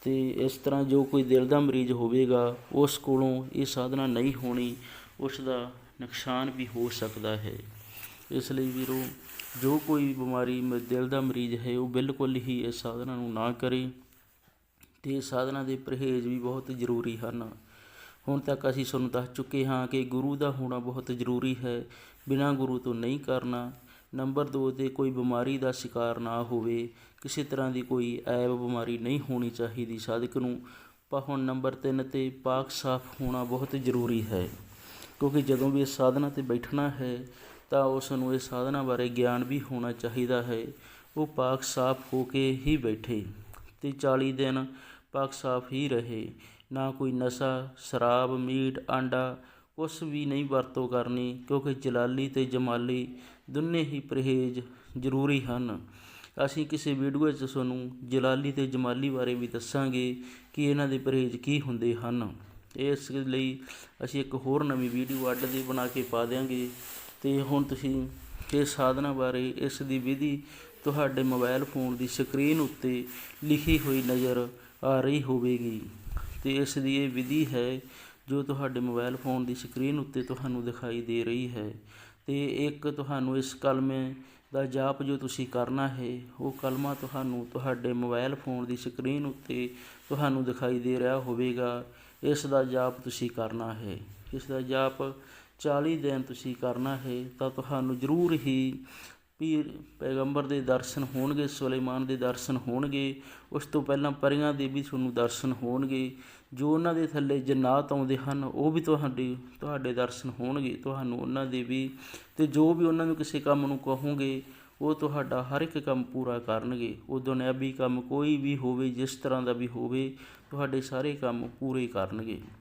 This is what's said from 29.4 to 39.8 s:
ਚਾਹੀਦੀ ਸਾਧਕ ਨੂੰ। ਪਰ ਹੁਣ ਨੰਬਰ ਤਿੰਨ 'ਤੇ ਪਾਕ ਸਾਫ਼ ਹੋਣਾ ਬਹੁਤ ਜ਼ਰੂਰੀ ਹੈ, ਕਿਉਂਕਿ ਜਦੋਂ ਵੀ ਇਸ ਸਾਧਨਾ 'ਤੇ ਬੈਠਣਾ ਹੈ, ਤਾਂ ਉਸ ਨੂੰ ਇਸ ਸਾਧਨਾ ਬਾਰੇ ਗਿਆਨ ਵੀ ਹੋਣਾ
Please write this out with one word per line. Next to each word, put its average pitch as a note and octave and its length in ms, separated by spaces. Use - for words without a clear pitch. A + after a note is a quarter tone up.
ਚਾਹੀਦੀ A#2 480
ਸਾਧਕ A#2 400
ਨੂੰ। B2 220
ਪਰ C#3 180
ਹੁਣ C#3 120
ਨੰਬਰ C3 340
ਤਿੰਨ C3 280
'ਤੇ C3 260
ਪਾਕ C3 260
ਸਾਫ਼ - 520
ਹੋਣਾ B2+ 220
ਬਹੁਤ B2+ 320
ਜ਼ਰੂਰੀ A#2+ 460
ਹੈ, G2+ 260
ਕਿਉਂਕਿ C#3+ 220
ਜਦੋਂ C3+ 280
ਵੀ C#3 100
ਇਸ C3+ 160
ਸਾਧਨਾ C3+ 320
'ਤੇ C#3+ 140
ਬੈਠਣਾ B2+ 480
ਹੈ, B2 360
ਤਾਂ C#3 140
ਉਸ C3+ 280
ਨੂੰ B2+ 220
ਇਸ C3 140
ਸਾਧਨਾ C3+ 340
ਬਾਰੇ B2 260
ਗਿਆਨ B2 360
ਵੀ C3+ 160
ਹੋਣਾ A#2+ 320